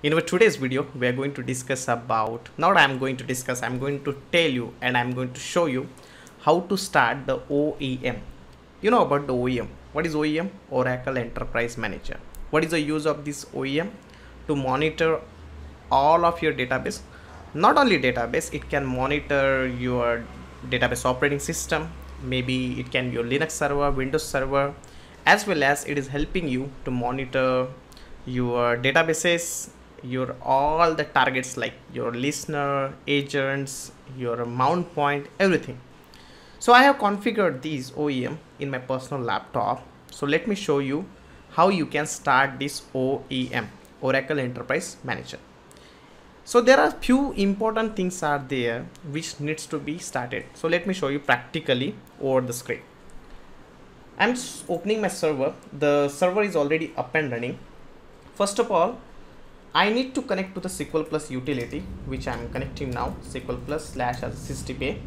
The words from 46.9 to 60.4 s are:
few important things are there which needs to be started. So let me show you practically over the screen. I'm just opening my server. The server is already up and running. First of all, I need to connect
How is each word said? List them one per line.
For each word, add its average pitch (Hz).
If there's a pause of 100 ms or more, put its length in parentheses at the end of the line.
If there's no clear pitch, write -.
few 262
important 214
things 185
are 147
there 127 (240)
which 160
needs 156
to 156
be 147
started. 123 (100)
So -
let 175
me 190
show 143
you 143
practically 139 (260)
over 131
the 123
screen. - (1400)
I'm 233
just -
opening 196
my 196
server. 151 (180)
The 143
server 185
is 196
already 156
up -
and 147
running. 120 (800)
First 202
of 233
all, 196 (720)
I 190
need 262
to 285
connect 190